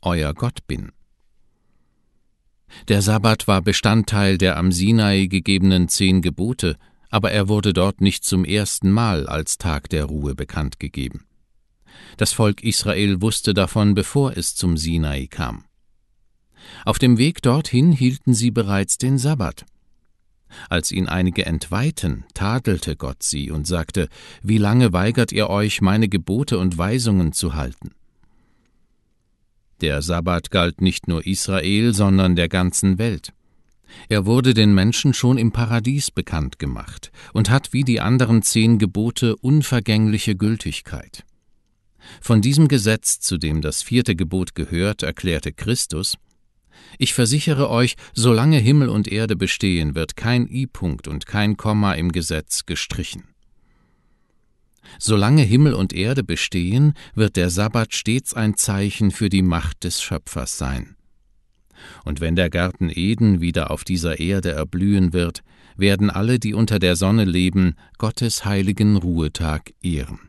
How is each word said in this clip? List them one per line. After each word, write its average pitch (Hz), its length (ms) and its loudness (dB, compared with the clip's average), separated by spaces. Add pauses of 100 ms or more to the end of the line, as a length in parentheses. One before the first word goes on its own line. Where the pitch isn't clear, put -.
euer 78 320 -2
Gott - 320 -6
bin.“ - 240 -8 (2000)
Der 101 120 2
Sabbat 107 460 2
war 95 160 4
Bestandteil 101 760 2
der 90 180 2
am 90 160 2
Sinai 98 540 2
gegebenen 92 640 2
zehn 95 340 2
Gebote, 90 540 -2 (340)
aber 110 200 0
er 101 160 0
wurde 104 260 2
dort 90 280 0
nicht 98 240 0
zum 92 200 0
ersten 98 460 -2
Mal 101 380 0
als 78 280 -6
Tag 76 320 -4
der 76 180 -2
Ruhe 71 280 -6
bekannt 69 460 -8
gegeben. 67 440 -10 (920)
Das - 160 0
Volk 104 320 0
Israel 101 580 0
wusste 107 320 0
davon, 101 400 2
bevor 107 420 -2
es - 200 -6
zum 87 200 0
Sinai 76 520 -2
kam. 60 360 -8 (1200)
Auf - 140 -2
dem 123 180 6
Weg 135 260 0
dorthin 139 500 4
hielten 127 420 2
sie 117 160 0
bereits 101 480 -2
den 131 200 0
Sabbat. 127 460 -4 (1040)
Als 85 220 -2
ihn 92 160 -2
einige 90 400 -2
entweihten, 87 760 -4 (100)
tadelte 101 640 -2
Gott - 260 -10
sie 69 300 -6
und 76 160 -6
sagte: 85 400 -4 (340)
„Wie 107 160 2
lange 107 340 4
weigert 110 380 0
ihr 104 180 -2
euch, 101 320 -2
meine 101 280 2
Gebote 101 500 -2
und 90 180 0
Weisungen 98 560 0
zu 69 220 -4
halten?“ 65 380 -8 (1900)
Der 73 220 -2
Sabbat 85 480 -2
galt 87 300 -2
nicht 92 260 0
nur 82 180 -4
Israel, 98 720 0
sondern 95 400 4
der 85 140 0
ganzen 92 500 0
Welt. 110 340 -6 (760)
Er 104 180 0
wurde 123 260 4
den 107 220 6
Menschen 110 400 2
schon 127 240 2
im 113 140 2
Paradies 117 580 -2
bekannt - 480 -6
gemacht - 540 -10 (200)
und 107 180 2
hat 131 220 2
wie 135 120 0
die 120 160 2
anderen 113 420 4
zehn 113 360 4
Gebote 107 580 -2
unvergängliche 110 960 0
Gültigkeit. 98 920 -6 (960)
Von 113 200 4
diesem 139 260 4
Gesetz, 110 540 0
zu - 160 -2
dem 78 240 -2
das 76 220 -4
vierte 120 340 0
Gebot 90 400 -4
gehört, 87 460 -4
erklärte 78 500 -4
Christus: - 640 -4 (840)
„Ich - 160 0
versichere 143 560 0
euch, 117 260 0 (160)
solange 123 460 4
Himmel 131 300 4
und 107 180 0
Erde 107 300 -2
bestehen, 85 580 -2
wird 80 220 -6
kein 120 320 0
I-Punkt 95 580 -6
und 76 200 -8
kein 104 300 0
Komma 104 360 0
im 82 200 -2
Gesetz 80 540 -6
gestrichen.“ - 580 -8 (1700)
Solange 110 440 4
Himmel 127 320 4
und 95 180 -2
Erde 117 300 -2
bestehen, 98 720 0 (200)
wird 107 220 0
der 90 140 0
Sabbat 107 440 -2
stets - 400 -4
ein 107 220 0
Zeichen 101 540 0
für 104 180 -2
die 95 140 2
Macht 82 420 -2
des - 180 -6
Schöpfers - 560 -8
sein. 65 380 -6 (1080)
Und 73 160 -8
wenn 82 160 -2
der 87 140 0
Garten 87 420 -2
Eden 101 480 2
wieder 85 300 -2
auf 73 140 -8
dieser 82 340 -4
Erde 90 340 -2
erblühen 90 600 0
wird, 87 300 -2 (340)
werden 98 320 2
alle, 113 300 0
die 110 160 -2
unter 107 240 2
der 90 180 2
Sonne 101 280 2
leben, 90 500 2 (240)
Gottes - 460 -4
heiligen 101 520 2
Ruhetag 82 760 -2 (100)
ehren. 78 460 -4